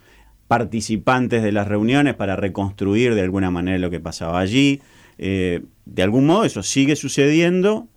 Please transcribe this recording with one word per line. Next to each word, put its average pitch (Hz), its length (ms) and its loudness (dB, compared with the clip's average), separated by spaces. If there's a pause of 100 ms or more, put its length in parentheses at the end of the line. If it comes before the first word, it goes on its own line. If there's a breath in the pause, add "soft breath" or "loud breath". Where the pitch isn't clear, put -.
(460 soft breath)
participantes 113 960 0
de 104 100 0
las 101 140 0
reuniones 117 480 2
para 95 220 -4
reconstruir 101 800 0
de 101 80 2
alguna 92 280 0
manera 90 280 -2
lo 90 120 -2
que 85 100 -6
pasaba 82 380 -6
allí. 139 440 2 (340 soft breath)
Eh, 92 460 -2 (240)
de - 160 -2
algún 117 240 2
modo 196 180 4
eso 110 180 -4
sigue 139 340 0
sucediendo, 175 1000 2